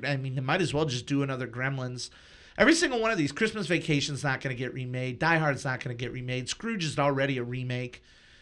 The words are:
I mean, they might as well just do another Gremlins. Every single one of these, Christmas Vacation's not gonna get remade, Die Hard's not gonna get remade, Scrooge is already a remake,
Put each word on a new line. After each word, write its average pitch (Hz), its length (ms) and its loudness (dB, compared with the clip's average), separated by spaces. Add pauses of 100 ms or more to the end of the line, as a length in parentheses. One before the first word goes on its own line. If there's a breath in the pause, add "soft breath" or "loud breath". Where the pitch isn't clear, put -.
I 139 120 0
mean, 131 180 -4
they 135 60 0
might 147 200 2
as 139 120 0
well 131 120 2
just 120 220 -2
do 139 160 2
another 127 240 -2
Gremlins. 127 640 -4 (500 loud breath)
Every 277 160 8
single 294 260 2
one 220 100 4
of 220 60 2
these, 143 140 2
Christmas 214 340 0
Vacation's 147 580 0
not 131 160 0
gonna 135 160 -4
get 123 180 -4
remade, 127 460 -6
Die 165 180 6
Hard's 147 280 2
not 127 180 -2
gonna 123 120 -6
get 120 180 -6
remade, 127 340 -4
Scrooge 214 380 -4
is 147 140 -2
already 139 400 2
a 120 40 -2
remake, 123 600 -6 (380 soft breath)